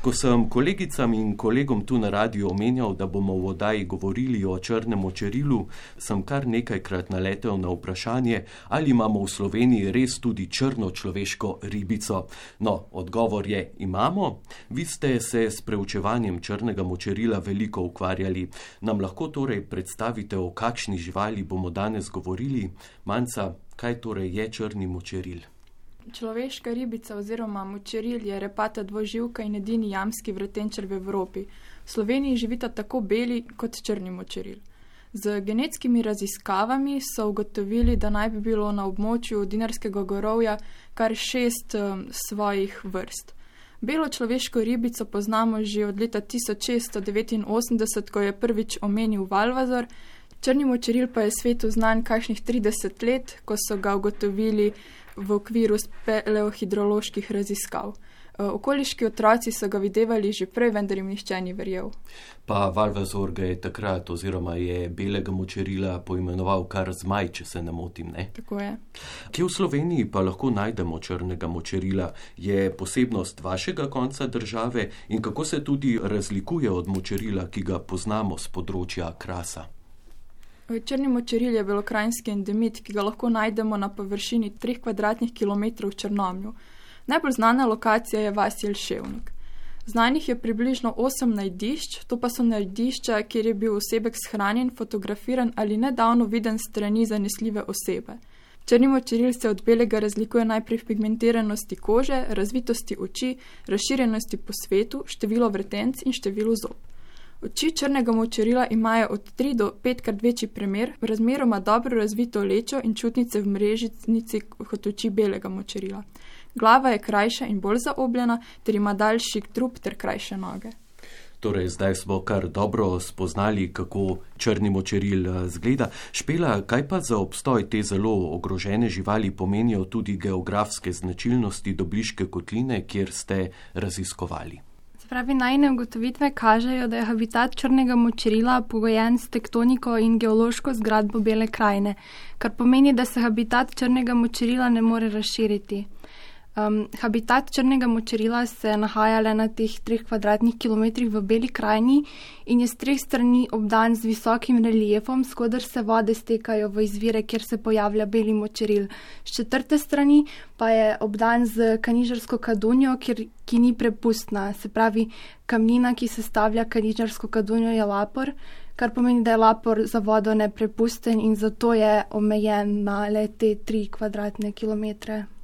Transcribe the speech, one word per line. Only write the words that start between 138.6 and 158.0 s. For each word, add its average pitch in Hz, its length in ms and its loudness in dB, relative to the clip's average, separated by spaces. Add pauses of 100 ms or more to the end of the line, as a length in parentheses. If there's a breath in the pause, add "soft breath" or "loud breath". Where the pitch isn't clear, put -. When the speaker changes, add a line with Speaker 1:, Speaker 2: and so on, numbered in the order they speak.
Speaker 3:
pogojen 226 480 4
s - 100 -6
tektoniko 240 680 2
in 226 200 6
geološko 226 560 4
zgradbo 214 460 2
Bele 220 260 4
krajine, 202 480 2 (440 loud breath)
kar 214 180 -2
pomeni, 262 360 8
da 247 120 4
se 247 160 -2
habitat 233 540 2
črnega 247 400 2
močerila 240 540 2
ne 226 140 4
more 226 260 4
razširiti. 208 760 0 (720 loud breath)
Em, 214 300 2 (160)
habitat 240 500 2
črnega 262 340 4
močerila 226 600 2
se 214 340 0
nahaja 220 400 4
le 220 160 4
na 220 120 4
teh 220 240 0 (120)
treh 226 240 0
kvadratnih 214 480 4
kilometrih 226 560 2
v 214 80 2
Beli 226 320 2
krajini 226 460 4 (480 loud breath)
in 240 160 6
je 240 60 4
s - 120 -6
treh 269 160 2
strani 247 460 4 (100)
obdan 220 420 4
z 220 140 0
visokim 233 560 4
reliefom, 220 600 4
s - 120 -8
koder 233 240 0
se - 220 -4
vode 226 320 4
stekajo 220 580 0
v 214 140 2
izvire, 214 360 0
kjer 220 220 -4
se 226 140 -4
pojavlja 214 480 2